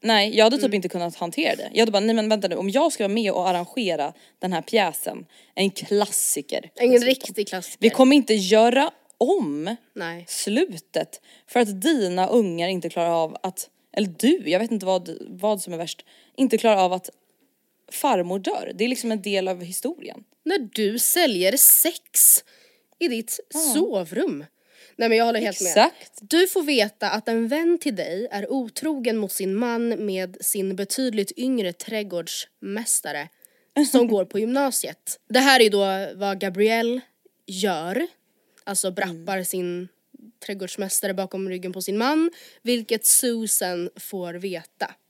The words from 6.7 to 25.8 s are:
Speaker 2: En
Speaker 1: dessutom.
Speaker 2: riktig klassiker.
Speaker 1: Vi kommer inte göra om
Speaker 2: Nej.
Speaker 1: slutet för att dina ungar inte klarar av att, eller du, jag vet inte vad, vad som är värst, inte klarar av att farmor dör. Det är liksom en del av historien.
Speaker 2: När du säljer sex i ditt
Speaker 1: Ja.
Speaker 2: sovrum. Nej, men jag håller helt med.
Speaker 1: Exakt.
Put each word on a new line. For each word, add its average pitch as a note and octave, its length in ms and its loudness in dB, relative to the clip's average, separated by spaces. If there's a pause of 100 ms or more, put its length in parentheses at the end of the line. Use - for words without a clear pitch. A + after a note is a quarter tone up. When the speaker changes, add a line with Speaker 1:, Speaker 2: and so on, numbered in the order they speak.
Speaker 2:
En B3 160 2
Speaker 1:
dessutom. A#3+ 180 6
Speaker 2:
riktig G#3+ 400 -2
klassiker. - 320 -10
Speaker 1:
Vi A3 100 6
kommer C4 260 8
inte A3 180 4
göra A3+ 560 4 (280)
om A3 580 0 (160)
Speaker 2:
Nej. E3+ 360 -10
Speaker 1:
slutet G#3 920 -4 (260)
för - 140 0
att G3+ 220 0
dina F#3 460 2
ungar F3+ 400 2
inte F3 220 -4
klarar E3+ 200 0 (140)
av D#3+ 180 -8
att, - 280 -10 (220)
eller F#3+ 260 -2
du, D4 320 2
jag F3+ 80 2
vet A3+ 120 -2
inte G3 160 -2
vad, F3+ 340 -2
vad G3 420 -4
som F3+ 100 -10
är E3 40 -8
värst, E3+ 280 -10 (320)
inte A#3+ 220 2
klarar A3 260 4
av F3+ 80 2
att F#3 180 -6 (800)
farmor F#3+ 480 0
dör. - 360 -4
Det F#3+ 100 0
är A#3+ 40 0
liksom B3 240 -4
en G#3+ 100 -4
del F#3+ 260 -2
av F3+ 140 -4
historien. B3 600 -10 (200)
Speaker 2:
När F#4 140 0 (140)
du A3 260 0
säljer A3+ 580 2
sex - 880 4 (540)
i E4+ 100 -2
ditt A3+ 320 -6 (140)
Speaker 1:
Ja. D4+ 60 -4
Speaker 2:
sovrum. A3 840 -2 (520)
Nej, A3+ 120 2
men A3 100 4
jag A#3 60 6
håller A#3 160 2
helt G3+ 200 -4
med. F#3 100 -2
Speaker 1:
Exakt. A3 500 4